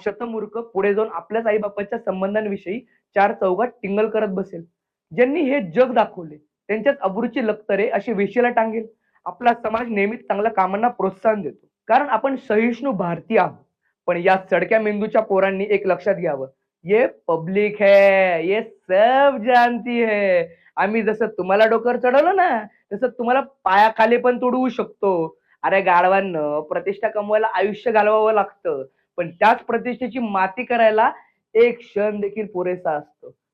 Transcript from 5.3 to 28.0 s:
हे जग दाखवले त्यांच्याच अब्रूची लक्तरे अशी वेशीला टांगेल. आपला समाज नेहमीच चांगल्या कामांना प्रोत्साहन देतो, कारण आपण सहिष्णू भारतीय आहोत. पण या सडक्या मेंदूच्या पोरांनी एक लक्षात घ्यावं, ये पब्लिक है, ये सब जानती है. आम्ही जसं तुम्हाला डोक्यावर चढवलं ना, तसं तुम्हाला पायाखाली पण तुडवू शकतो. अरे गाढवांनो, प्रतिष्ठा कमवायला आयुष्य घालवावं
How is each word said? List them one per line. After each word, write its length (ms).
हे 200
जग 320
दाखवले 420
त्यांच्याच 320
अब्रूची 480
लक्तरे 420
अशी 240
वेशीला 360
टांगेल. 380
आपला 280
समाज 360
नेहमीच 300
चांगल्या 320
कामांना 360
प्रोत्साहन 540
देतो, 260
कारण 220
आपण 260
सहिष्णू 560
भारतीय 480
आहोत. 260
पण 100
या 200
सडक्या 300
मेंदूच्या 400
पोरांनी 480
एक 180
लक्षात 280
घ्यावं, 320
ये 240
पब्लिक 540
है, 640
ये 160
सब 840
जानती 580
है. 400
आम्ही 260
जसं 240
तुम्हाला 400
डोक्यावर 340
चढवलं 360
ना, 280
तसं 140
तुम्हाला 340
पायाखाली 540
पण 200
तुडवू 320
शकतो. 680
अरे 180
गाढवांनो, 800
प्रतिष्ठा 460
कमवायला 460
आयुष्य 380
घालवावं 420